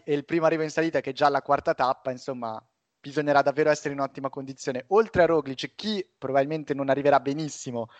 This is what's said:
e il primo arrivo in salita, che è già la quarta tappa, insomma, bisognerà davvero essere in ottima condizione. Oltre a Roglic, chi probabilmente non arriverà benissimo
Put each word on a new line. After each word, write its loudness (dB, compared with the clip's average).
e -4
il -2
primo -2
arrivo 2
in -4
salita, 0
che -8
è -10
già 2
la 0
quarta 0
tappa, -2
insomma, -8
bisognerà 2
davvero 2
essere -2
in -6
ottima -6
condizione. -8
Oltre 4
a 8
Roglic, -2
chi -6
probabilmente 0
non -2
arriverà 4
benissimo -6